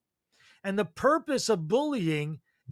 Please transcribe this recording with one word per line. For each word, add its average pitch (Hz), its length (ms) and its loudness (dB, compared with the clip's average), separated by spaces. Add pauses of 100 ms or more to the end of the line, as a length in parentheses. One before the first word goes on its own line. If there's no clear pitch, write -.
(640)
And 196 160 -4
the 208 60 4
purpose 285 640 0
of 170 200 0
bullying 160 760 0 (300)